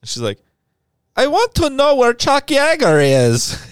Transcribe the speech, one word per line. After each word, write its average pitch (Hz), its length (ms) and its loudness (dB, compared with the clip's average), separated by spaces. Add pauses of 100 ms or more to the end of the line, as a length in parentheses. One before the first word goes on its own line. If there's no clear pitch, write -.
And - 60 -20
she's - 140 -10
like, 107 160 -6 (760)
I 247 120 0
want 427 280 -2
to 320 140 0
know 285 260 2
where 240 160 2
Chuck 269 360 -2
Yagar 285 540 2
is. 127 540 0 (160)